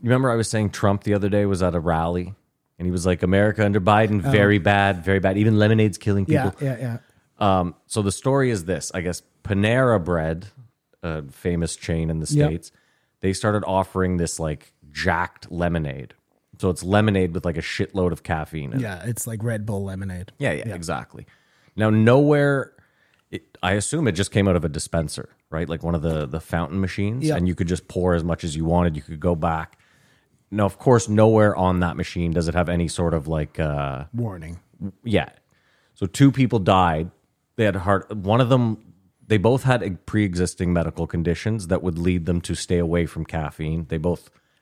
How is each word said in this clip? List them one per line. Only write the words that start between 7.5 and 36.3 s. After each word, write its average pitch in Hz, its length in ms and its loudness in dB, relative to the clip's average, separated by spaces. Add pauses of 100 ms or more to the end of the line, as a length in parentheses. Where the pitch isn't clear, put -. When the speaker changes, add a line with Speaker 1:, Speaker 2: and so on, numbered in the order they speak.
Speaker 1:
Um, 87 140 -2 (120)
so - 160 -2
the 98 100 0
story 135 380 0
is 95 140 -2
this. 82 300 -4
I 92 80 -4
guess 87 200 -4 (220)
Panera 110 580 2
Bread, 82 440 -2 (560)
a 80 280 -6
famous 85 460 -4
chain 80 340 -4
in 80 100 -4
the 78 120 -6
Speaker 2:
Yep. 73 160 2
Speaker 1:
States, 80 240 -6 (480)
they 95 120 0
started 104 320 -2
offering 92 520 0
this, 85 240 -2
like, 78 320 -8 (180)
jacked 82 600 -4
lemonade. 82 640 -4 (440)
So 95 120 0
it's 82 120 -4
lemonade 95 520 2
with, 87 100 -6
like, 82 120 -2
a 80 60 -6
shitload 92 480 -2
of 82 140 -8
caffeine 76 480 -6
in 135 80 -2
it. - 20 -4
Speaker 2:
Yeah, 98 220 -10
it's 117 240 -8
like 110 160 -8
Red 110 200 -4
Bull 101 200 -6
lemonade. 95 540 -10
Speaker 1:
Yeah, 135 140 -2
yeah, 71 140 -6
Speaker 2:
Yeah. 104 80 -8
Speaker 1:
exactly. 82 520 -10 (500)
Now, 107 140 2
nowhere, 139 800 4 (580)
it, - 320 -14
I 90 120 2
assume 135 340 0
it 98 40 2
just 90 200 -2
came 98 160 4
out 90 80 4
of 80 80 0
a 85 40 -2
dispenser, 76 600 -6 (220)
right? 80 180 -6
Like 80 160 -8
one 85 100 0
of 76 80 0
the, 78 240 -2
the 82 140 -6
fountain 85 400 -4
machines, 101 440 -4
Speaker 2:
Yeah. 151 120 0
Speaker 1:
and 87 100 0
you 87 80 0
could 85 140 -2
just 90 180 -4
pour 90 280 0
as 82 100 0
much 85 180 -4
as 78 140 -6
you 80 80 -2
wanted. 85 320 2
You 73 60 -10
could 78 180 -14
go 87 160 0
back. 80 420 -4 (720)
Now, 101 140 0
of 95 160 -2
course, 120 280 4
nowhere 107 460 6
on 92 240 2
that 87 180 0
machine 85 360 -4
does 82 160 0
it 78 80 -2
have 87 120 0
any 85 200 0
sort 85 260 -2
of, 78 140 -4
like, 78 320 -4
uh, 71 520 -4
Speaker 2:
Warning. 87 460 -8 (460)
Speaker 1:
Yeah. 98 240 0 (680)
So 98 120 -6
two 139 260 4